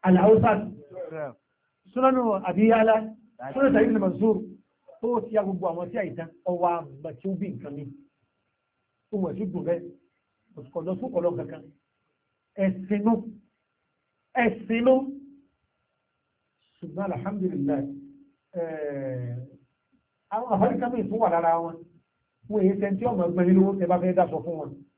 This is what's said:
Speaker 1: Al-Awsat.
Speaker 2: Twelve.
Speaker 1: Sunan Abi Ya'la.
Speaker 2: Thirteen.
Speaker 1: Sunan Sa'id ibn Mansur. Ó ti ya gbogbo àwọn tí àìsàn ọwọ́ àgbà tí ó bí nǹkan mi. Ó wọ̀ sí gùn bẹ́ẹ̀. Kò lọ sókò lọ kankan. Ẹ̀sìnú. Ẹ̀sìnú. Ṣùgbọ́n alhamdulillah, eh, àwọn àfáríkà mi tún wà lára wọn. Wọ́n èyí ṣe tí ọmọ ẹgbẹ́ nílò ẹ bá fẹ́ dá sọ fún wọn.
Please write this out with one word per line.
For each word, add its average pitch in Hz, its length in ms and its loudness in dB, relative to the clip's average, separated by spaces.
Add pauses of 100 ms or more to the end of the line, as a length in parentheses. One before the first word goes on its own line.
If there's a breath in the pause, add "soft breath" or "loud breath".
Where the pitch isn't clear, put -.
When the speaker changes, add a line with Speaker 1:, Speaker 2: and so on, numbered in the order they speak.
Speaker 1:
Al-Awsat. 196 560 6 (500)
Speaker 2:
Twelve. 147 260 -12 (600)
Speaker 1:
Sunan 262 200 4 (280)
Abi 185 240 2
Ya'la. 220 280 6 (420)
Speaker 2:
Thirteen. - 160 -12
Speaker 1:
Sunan 269 200 4
Sa'id 220 160 6
ibn 220 100 2
Mansur. 196 360 2 (680)
Ó 233 200 -2
ti 220 140 -6
ya 208 80 4
gbogbo 185 260 -2
àwọn 175 200 -6
tí - 80 -8
àìsàn 165 320 -6 (160)
ọwọ́ 180 320 0
àgbà 147 360 -12
tí - 160 -8
ó 196 60 -4
bí 190 120 -6
nǹkan 143 260 -10
mi. 147 100 -10 (1300)
Ó - 40 -6
wọ̀ 180 180 -2
sí 196 100 -6
gùn 170 200 -6
bẹ́ẹ̀. - 1040 -10
Kò 170 100 -10
lọ 170 140 -6
sókò 185 260 -4
lọ 175 160 0
kankan. - 260 -12 (920)
Ẹ̀sìnú. 202 560 0 (1200)
Ẹ̀sìnú. 240 580 0 (1900)
Ṣùgbọ́n 175 300 -8
alhamdulillah, 151 680 -4 (720)
eh, 139 840 -8 (960)
àwọn 233 200 -6
àfáríkà 240 380 2
mi 240 140 -4
tún 214 160 -4
wà 226 100 4
lára 165 320 2
wọn. 165 140 -8 (680)
Wọ́n 208 180 0
èyí 190 160 4
ṣe 202 80 -2 (100)
tí 208 80 -6
ọmọ 214 180 0
ẹgbẹ́ 175 220 0
nílò 190 180 8 (160)
ẹ 180 80 0
bá 180 120 2
fẹ́ 180 160 0
dá 185 120 4
sọ 160 140 -6
fún 165 160 -8
wọn. 143 140 -10 (260)